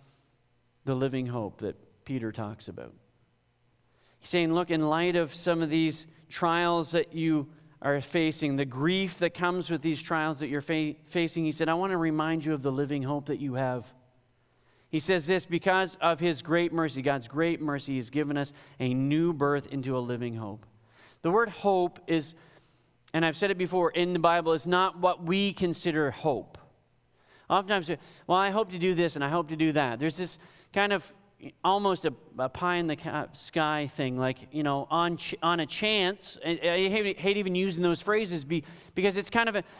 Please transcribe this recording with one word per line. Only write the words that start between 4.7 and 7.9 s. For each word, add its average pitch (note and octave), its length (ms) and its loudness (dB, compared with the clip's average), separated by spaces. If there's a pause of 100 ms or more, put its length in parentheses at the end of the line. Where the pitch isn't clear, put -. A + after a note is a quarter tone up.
in D#3 160 2
light E3+ 260 2
of E3 180 0
some E3 300 0
of D3+ 80 -2
these D#3+ 380 0 (200)
trials E3+ 640 2
that E3 220 0
you D#3 360 0 (320)
are C#3+ 200 0